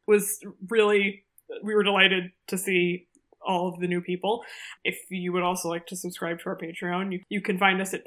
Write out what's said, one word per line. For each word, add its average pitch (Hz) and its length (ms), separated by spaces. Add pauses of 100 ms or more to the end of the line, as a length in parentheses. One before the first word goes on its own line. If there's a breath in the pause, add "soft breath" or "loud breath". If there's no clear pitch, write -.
Was 208 320 (280)
really, 208 580 (380)
we 214 120
were 208 80
delighted 190 480 (160)
to 196 100
see 180 480 (400)
all 185 260
of 170 80
the 175 80
new 175 140
people. 185 400 (420 loud breath)
If - 140 (140)
you 180 200
would 180 120
also 180 260
like 170 180
to 185 80
subscribe 170 440
to - 100
our 185 80
Patreon, 180 560
you, 180 60 (100)
you 208 120
can 185 180
find 190 200
us 190 140
at - 140